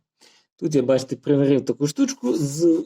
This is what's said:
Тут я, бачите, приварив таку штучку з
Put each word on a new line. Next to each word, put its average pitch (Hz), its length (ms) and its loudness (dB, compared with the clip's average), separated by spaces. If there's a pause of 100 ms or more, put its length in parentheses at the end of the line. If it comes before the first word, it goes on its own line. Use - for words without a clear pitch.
(560)
Тут 156 200 -4
я, 135 60 4
бачите, 127 340 -2
приварив 139 500 2
таку 135 220 -2
штучку 254 460 -2
з 160 520 0